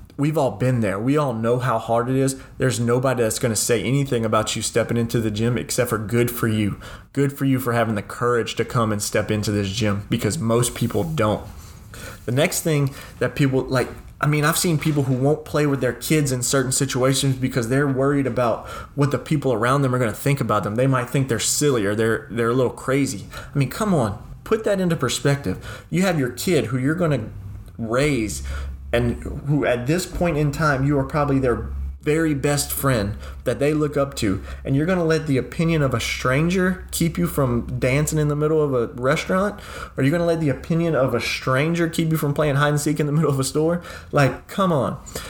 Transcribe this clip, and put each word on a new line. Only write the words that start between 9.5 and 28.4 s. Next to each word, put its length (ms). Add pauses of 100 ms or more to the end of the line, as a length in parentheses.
this 180
gym 420
because 280
most 380
people 260
don't. 420 (800)
The 60
next 300
thing 340 (240)
that 160
people, 280
like, 260 (320)
I 80
mean, 160
I've 140
seen 200
people 240
who 120
won't 300
play 220
with 140
their 120
kids 380
in 140
certain 260
situations 640
because 340
they're 200
worried 400
about 400 (260)
what 160
the 80
people 340
around 300
them 100
are 60
gonna 140
think 280
about 220
them. 140
They 100
might 240
think 160
they're 140
silly 440
or 120
they're, 340
they're 200
a 40
little 160
crazy. 560 (260)
I 60
mean, 120
come 220
on, 320 (200)
put 200
that 140
into 160
perspective. 920
You 140
have 160
your 100
kid 380
who 100
you're 180
gonna 360 (480)
raise 640 (500)